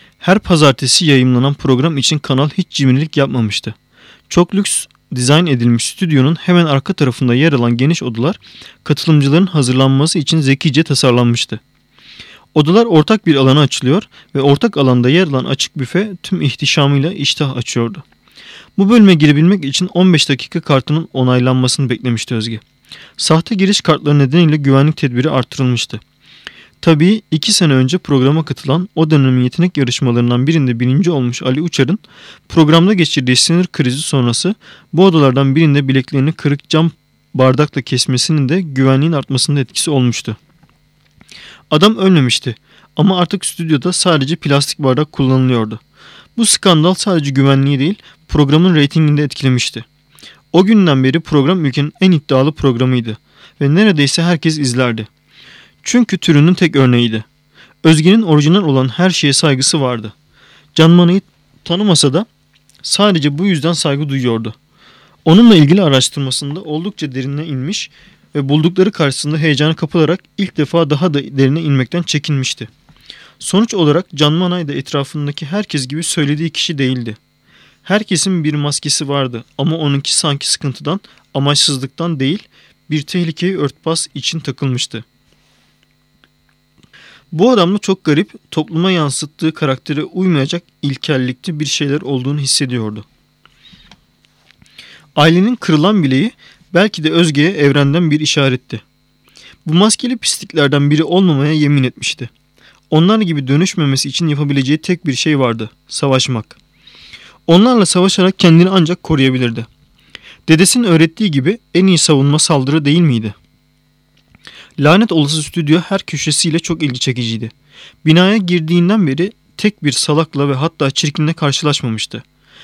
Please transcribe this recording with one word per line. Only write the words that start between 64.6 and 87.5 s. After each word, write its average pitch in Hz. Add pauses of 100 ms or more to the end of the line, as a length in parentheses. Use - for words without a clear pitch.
Onunla 214
ilgili 160
araştırmasında 143
oldukça 156
derine 139
inmiş 147 (460)
ve 139
buldukları 175
karşısında 147
heyecana 151
kapılarak 170 (180)
ilk 196
defa 160
daha 151
da 139
derine 135
inmekten 147
çekinmişti. 139 (720)
Sonuç 220
olarak 170 (100)
Can 147
Manay 175
da 143
etrafındaki 143
herkes 151
gibi 151
söylediği 151
kişi -
değildi. 131 (640)
Herkesin 185
bir 147
maskesi 147
vardı 131 (120)
ama 156
onunki 143
sanki 143
sıkıntıdan, 147 (340)
amaçsızlıktan 139
değil, 139 (460)
bir 151
tehlikeyi 175
örtbas 160
için 156
takılmıştı. 127 (2250)
Bu 190